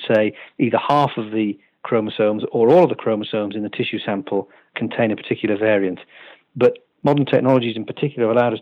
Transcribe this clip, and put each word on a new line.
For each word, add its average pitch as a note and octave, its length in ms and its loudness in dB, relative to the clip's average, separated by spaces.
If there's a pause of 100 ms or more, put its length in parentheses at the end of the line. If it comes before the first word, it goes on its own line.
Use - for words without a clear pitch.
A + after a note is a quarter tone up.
say G#2+ 260 2 (280)
either A2+ 180 2
half C#3+ 380 2
of G#2+ 160 -6
the G#2+ 260 -2 (240)
chromosomes G#2+ 720 0
or A#2 160 4
all F3 160 8
of D#3 60 4
the G#2+ 40 -6
chromosomes G#2+ 640 -4
in G#2+ 80 -6
the G#2 40 -6
tissue A2 300 -6
sample G2 500 -4 (280)
contain A#2 340 -2
a G2+ 60 -4
particular - 420 -4
variant. G2+ 400 0 (560)
But - 240 2 (240)
modern C#3+ 240 2
technologies B2+ 480 2
in A2 100 -8
particular C3+ 440 -2
have A2+ 80 2
allowed A#2+ 180 2
us A2 80 -6